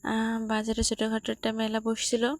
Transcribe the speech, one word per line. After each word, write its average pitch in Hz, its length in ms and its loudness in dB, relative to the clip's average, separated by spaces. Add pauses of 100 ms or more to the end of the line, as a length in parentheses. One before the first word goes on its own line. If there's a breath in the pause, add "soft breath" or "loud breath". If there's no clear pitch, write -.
আহ, 226 440 0
বাজারে 220 360 0
ছোটোখাটো 220 500 0
একটা 226 200 -2
মেলা 220 280 -2
বসছিল 226 600 0